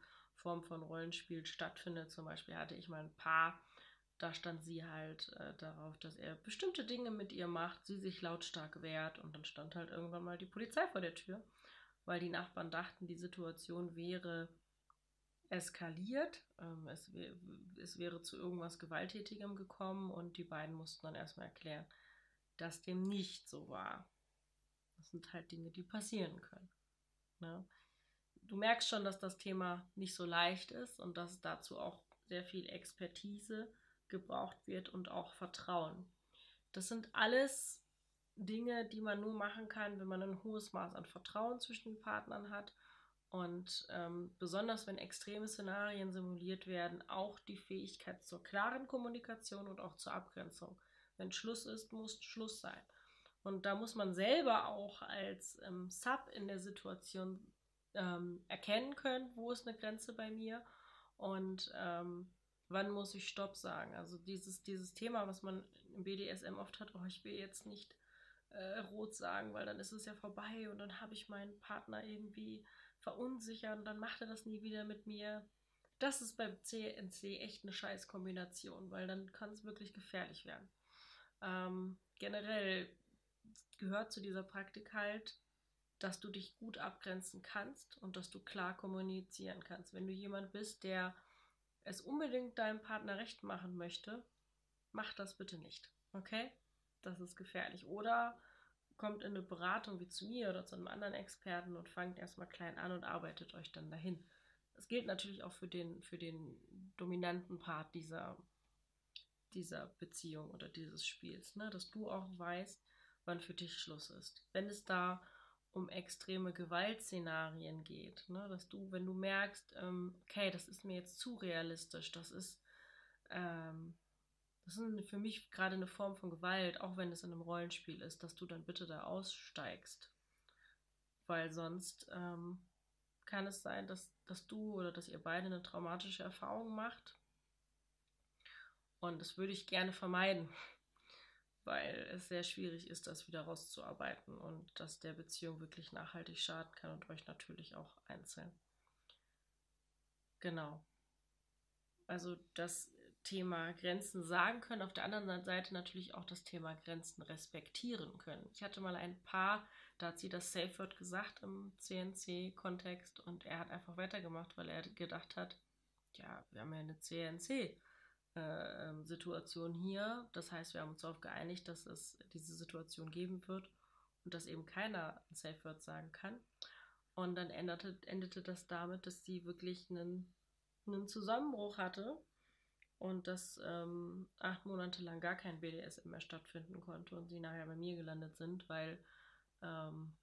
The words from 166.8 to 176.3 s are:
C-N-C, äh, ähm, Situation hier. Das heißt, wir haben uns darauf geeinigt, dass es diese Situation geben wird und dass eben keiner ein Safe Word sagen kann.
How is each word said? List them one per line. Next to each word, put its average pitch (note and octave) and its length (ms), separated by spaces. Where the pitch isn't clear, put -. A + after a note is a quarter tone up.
C-N-C, E3+ 760
äh, D#3+ 520
ähm, D#3 160
Situation E3+ 680
hier. G#3 580
Das F3 200
heißt, E3 200
wir E3 80
haben D#3 100
uns D#3+ 100
darauf E3 200
geeinigt, F3 460
dass E3+ 200
es - 300
diese E3 220
Situation E3 560
geben F3+ 380
wird F#3+ 200
und F3 80
dass E3 140
eben E3 180
keiner F#3 640
ein D#3+ 60
Safe D#3 300
Word - 180
sagen D#3+ 300
kann. A3+ 280